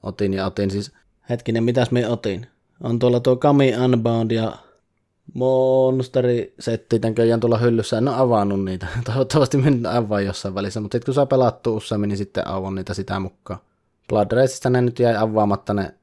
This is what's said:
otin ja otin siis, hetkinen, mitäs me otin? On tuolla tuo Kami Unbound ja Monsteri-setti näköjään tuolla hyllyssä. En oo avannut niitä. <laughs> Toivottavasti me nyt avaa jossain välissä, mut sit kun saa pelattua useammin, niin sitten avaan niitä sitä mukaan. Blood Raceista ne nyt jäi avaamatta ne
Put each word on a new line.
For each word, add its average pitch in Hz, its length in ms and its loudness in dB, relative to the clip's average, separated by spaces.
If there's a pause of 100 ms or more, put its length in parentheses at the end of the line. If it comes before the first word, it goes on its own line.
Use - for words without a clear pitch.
otin 101 300 -2
ja 95 120 -2
otin 98 260 -2
siis, 101 200 -6 (380)
hetkinen, 117 340 -2
mitäs 120 280 0
me 123 160 0
otin? 110 400 -4 (360)
On 120 160 -2
tuolla 123 200 2
tuo 127 160 2
Kami 139 420 4
Unbound 117 540 2
ja 113 260 -2 (760)
Monsteri-setti 131 1700 0
näköjään 113 400 2
tuolla 117 180 2
hyllyssä. 117 400 0
En 117 100 0
oo 139 80 -2
avannut 104 500 2
niitä. 92 220 -6 (100)
<laughs> 120 80 -6
Toivottavasti 135 520 2
me 139 120 4
nyt 120 160 2
avaa 107 360 0
jossain 95 340 -6
välissä, 98 240 -4
mut 104 120 -8
sit 95 140 -4
kun 135 80 -4
saa 139 120 2
pelattua 123 480 0
useammin, 104 340 -4
niin 101 100 -2
sitten 98 300 -6
avaan 95 280 -6
niitä 95 180 -8
sitä 98 260 -6
mukaan. - 400 -12 (480)
Blood 104 240 0
Raceista 127 380 0
ne 127 120 2
nyt 123 180 -2
jäi 117 160 2
avaamatta 104 580 0
ne 98 300 -4